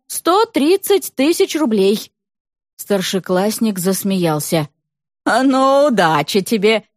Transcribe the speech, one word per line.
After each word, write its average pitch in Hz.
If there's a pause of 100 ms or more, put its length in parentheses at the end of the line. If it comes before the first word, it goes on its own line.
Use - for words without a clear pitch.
сто 392
тридцать 359
тысяч 330
рублей». 214 (640)
Старшеклассник 196
засмеялся. 175 (560)
«А 226
ну, 269
удачи 175
тебе! 208 (120)